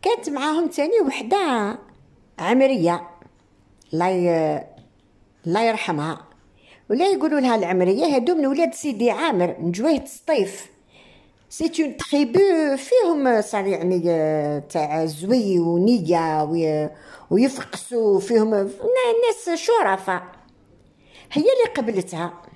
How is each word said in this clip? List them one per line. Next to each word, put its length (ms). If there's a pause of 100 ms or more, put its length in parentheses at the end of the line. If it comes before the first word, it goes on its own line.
كانت 280
معاهم 380
تاني 400
وحده 680 (600)
عمريه، 640 (920)
الله 160
ي-، 540 (840)
الله 140
يرحمها. 680 (640)
ولا 200
يقولوا 300
لها 160
العمريه، 600
هادو 200
من 100
ولاد 280
سيدي 380
عامر 480
من 120
جويهة 340
سطيف. 680 (760)
سي 340
اون 140
تخيبو 420 (380)
فيهم 640
صار، 260
يعني، 400
آه، 520
تاع 460
زوي 540
ونيه 840
وي-، 460 (400)
ويفقسوا 880
فيهم 360
نا-، 120 (600)
ناس 320
شرفاء. 640 (1080)
هي 100
اللي 360
قبلتها 560 (220)